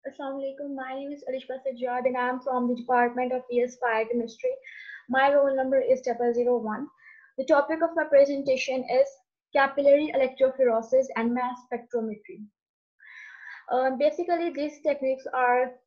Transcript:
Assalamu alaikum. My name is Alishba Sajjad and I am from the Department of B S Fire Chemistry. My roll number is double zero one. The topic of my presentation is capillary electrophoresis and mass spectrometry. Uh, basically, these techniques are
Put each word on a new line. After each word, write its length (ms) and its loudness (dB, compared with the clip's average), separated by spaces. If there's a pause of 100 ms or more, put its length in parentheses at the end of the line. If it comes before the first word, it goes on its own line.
Assalamu 320 -10
alaikum. 340 -8
My 200 -10
name 160 -10
is 180 -14
Alishba 340 -8
Sajjad 440 -4
and 100 -2
I 120 0
am 100 -4
from 280 -2
the 60 0
Department 580 0
of 160 -4
B 140 0
S 140 -4
Fire 300 0
Chemistry. 440 -4 (580)
My 260 4
roll 220 4
number 240 2
is 220 2
double 320 0
zero 240 2
one. 300 -6 (500)
The 80 -4
topic 380 2
of 120 0
my 100 0
presentation 840 2
is 180 2 (480)
capillary 600 4
electrophoresis 920 2 (100)
and 180 0
mass 340 -4
spectrometry. 720 -8 (1300)
Uh, 280 2
basically, 500 0
these 320 -6
techniques 500 -2
are 420 2 (140)